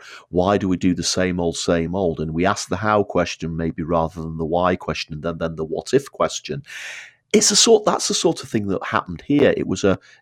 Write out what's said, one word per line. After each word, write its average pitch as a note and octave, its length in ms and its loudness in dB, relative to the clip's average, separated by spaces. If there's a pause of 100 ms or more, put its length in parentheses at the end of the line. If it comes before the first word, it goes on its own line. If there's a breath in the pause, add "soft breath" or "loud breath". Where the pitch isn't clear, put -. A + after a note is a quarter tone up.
(300 loud breath)
why F2+ 280 2
do G2 120 0
we F#2 80 0
do F2+ 160 2
the E2+ 100 -2
same F#2 360 0
old, E2+ 180 -2
same E2+ 380 0
old, E2 260 -2
and D#2+ 120 -6
we E2+ 120 0
ask - 240 -2
the F#2 80 -4
how G#2 260 2
question E2+ 540 -2
maybe E2 260 -4
rather E2 380 -2
than D#2+ 160 -8
the D#2+ 80 -4
why F2+ 320 0
question - 380 -8
and D2+ 80 -10
then, E2 140 -6
then E2 200 -4
the D#2+ 80 -4
what - 280 -6
if C#3+ 160 2
question, - 540 -4 (680 loud breath)
it's G#3+ 180 4
a G3+ 60 2
sort, - 260 6
that's - 240 0
the G3+ 60 -2
sort - 280 0
of - 60 -14
thing G#2 200 -2
that F#2+ 180 -2
happened F2+ 400 -4
here. C#3+ 320 6
It D2+ 100 -2
was F#2 160 -2
a, F#2+ 160 4 (220 soft breath)